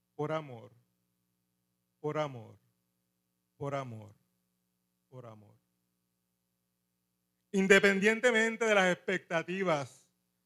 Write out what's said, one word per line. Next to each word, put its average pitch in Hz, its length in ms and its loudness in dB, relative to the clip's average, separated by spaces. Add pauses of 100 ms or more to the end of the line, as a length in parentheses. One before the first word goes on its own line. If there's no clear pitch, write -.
(160)
Por 147 160 -4
amor, 135 400 -10 (1300)
por 151 180 -4
amor, 120 400 -8 (960)
por 139 200 -6
amor, 113 360 -12 (960)
por 127 180 -20
amor. 107 300 -20 (2000)
Independientemente 214 1120 4
de 220 100 2
las 185 180 4
expectativas 175 1120 -4 (420)